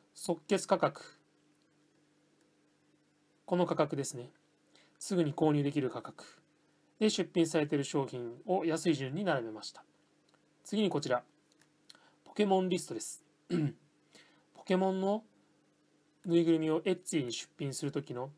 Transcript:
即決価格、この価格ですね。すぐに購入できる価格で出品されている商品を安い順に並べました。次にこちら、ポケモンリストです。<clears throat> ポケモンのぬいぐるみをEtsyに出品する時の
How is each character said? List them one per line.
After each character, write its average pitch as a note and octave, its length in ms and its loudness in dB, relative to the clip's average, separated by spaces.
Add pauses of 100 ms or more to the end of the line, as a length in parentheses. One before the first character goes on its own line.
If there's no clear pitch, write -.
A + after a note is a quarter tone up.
(140)
即 - 320 -6
決 F#3+ 200 0
価 F#3+ 120 2
格、 - 240 0 (2500)
こ - 120 -2
の F3 100 4
価 E3 100 -2
格 D3+ 180 2
で C#3 100 -2
す - 120 -8
ね。 B2 140 -12 (680)
す - 160 -6
ぐ F3 80 4
に D3 120 0
購 D#3 180 4
入 D3 100 2
で C#3+ 80 0
き D3 100 0
る C3 100 -2
価 A#2+ 100 -8
格 - 240 -16 (800)
で G#3+ 80 4
出 F3+ 240 -2
品 E3 120 4
さ D#3 120 0
れ D3+ 80 2
て D3+ 80 -2
い D3 40 2
る C#3 60 0
商 C#3 220 0
品 A#2+ 260 -8 (140)
を F#3 180 0
安 E3 260 2
い D#3 40 4
順 C3+ 200 -4
に G3 100 -4
並 D3 180 2
べ A2+ 80 -6
ま G#2+ 120 -12
し - 100 -12
た。 - 120 -20 (800)
次 G#3 200 0
に G3 60 4
こ D3+ 120 0
ち C#3 80 -6
ら、 B2 140 2 (1000)
ポ - 100 -20
ケ G#3 120 2
モ F#3+ 140 4
ン F#3 80 0
リ F3+ 100 0
ス - 80 -6
ト - 80 -8
で A2 60 -6
す。 - 240 -10 (120)
<clears throat> - 1160 -6
ポ - 100 -20
ケ F#3 120 2
モ F#3+ 160 2
ン F#3+ 80 -2
の G3+ 240 0 (1000)
ぬ E3+ 140 4
い E3+ 60 4
ぐ E3 80 4
る D#3+ 80 6
み D#3 100 0
を D#3 120 2
Etsy F3+ 420 -2
に A#2+ 80 -4
出 - 260 -10
品 C#3 160 -4
す - 100 -6
る C#3 60 -2
時 C#3+ 240 -6
の B2+ 240 -6